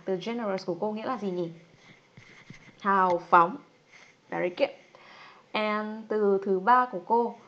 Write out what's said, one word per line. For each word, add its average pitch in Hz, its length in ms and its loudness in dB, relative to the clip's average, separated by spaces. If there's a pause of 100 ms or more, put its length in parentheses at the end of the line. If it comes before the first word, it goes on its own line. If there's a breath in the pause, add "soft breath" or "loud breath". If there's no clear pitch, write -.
Từ 190 200 -2
generous 202 400 -6
của 170 140 -4
cô 214 120 -4
nghĩa 214 140 -8
là 254 120 -6
gì 202 140 -6
nhỉ? 175 200 -4 (1300 loud breath)
Hào 185 380 2
phóng. 175 400 4 (720 loud breath)
Very 175 280 -2
good. 277 120 0 (840 loud breath)
And 214 560 -4
từ 202 380 2
thứ 190 140 0
ba 247 260 4
của 208 200 -8
cô, 233 300 0 (120 loud breath)